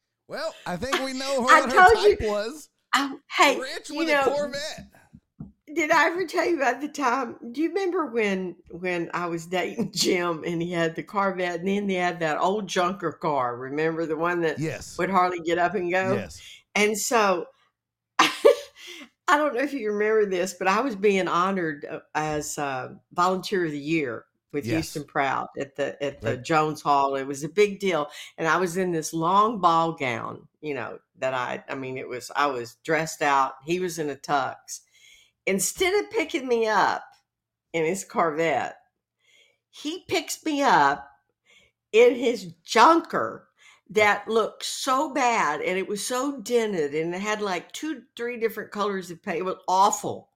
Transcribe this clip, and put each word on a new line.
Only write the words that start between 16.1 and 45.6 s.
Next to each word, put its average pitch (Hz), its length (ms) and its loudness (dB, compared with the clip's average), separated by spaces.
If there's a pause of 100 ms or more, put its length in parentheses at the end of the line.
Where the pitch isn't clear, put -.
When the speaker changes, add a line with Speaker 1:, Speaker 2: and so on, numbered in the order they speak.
Speaker 1:
Yes. 95 260 -8 (320)
Speaker 2:
And 208 240 2
so, 208 540 2
<laughs> - 680 -20
I - 1160 2
don't 294 160 2
know 240 80 0
if 277 120 -2
you 214 180 -2
remember 214 340 4
this, 185 280 -2
but 185 160 -2
I 202 100 4
was 254 160 0
being 190 320 4
honored, 170 600 0
uh, 156 100 -8 (140)
as 151 440 -2
a 131 400 -6 (140)
volunteer 180 540 0
of 156 60 -2
the 147 80 -6
year 139 440 -2 (300)
with 143 120 -4
Speaker 1:
Yes. 117 80 -2 (200)
Speaker 2:
Houston 151 100 -6
Proud 131 440 -2 (120)
at 139 160 -8
the, 139 260 -4
at 139 200 -6
the 127 140 -2
Speaker 1:
Right. 120 80 -10
Speaker 2:
Jones 156 380 0
Hall. 139 340 2
It 135 100 -4
was 139 180 -8
a 160 60 -6
big 208 320 2
deal. 160 260 0 (300)
And 165 100 -2
I 156 100 4
was 175 200 0
in 185 160 0
this 156 200 -4
long 196 460 2
ball 165 340 4
gown, 113 540 -6 (140)
you 151 120 -6
know, 104 260 -8 (200)
that 131 140 -2
I, 127 340 -4
I 139 80 -8
mean, 131 220 -8
it - 100 -8
was, - 280 -10
I 143 120 2
was 120 280 -6 (100)
dressed 160 360 -2
out. 139 320 2 (120)
He 175 160 -2
was 165 180 -6
in 151 100 -2
a 135 60 -6
tux. 135 400 -2 (920)
Instead 196 460 0 (100)
of 403 60 -10
picking 311 380 -4
me 226 200 2
up 170 360 2 (720)
in 165 120 0
his 190 180 -2
Corvette, 160 760 -2 (920)
he 339 380 -10
picks - 380 -4
me 285 180 -2
up 147 440 4 (840)
in 240 240 8
his 226 380 -2 (100)
junker 247 840 4 (440)
that 208 360 2
looked 220 380 0
so 269 480 -2
bad, 220 480 0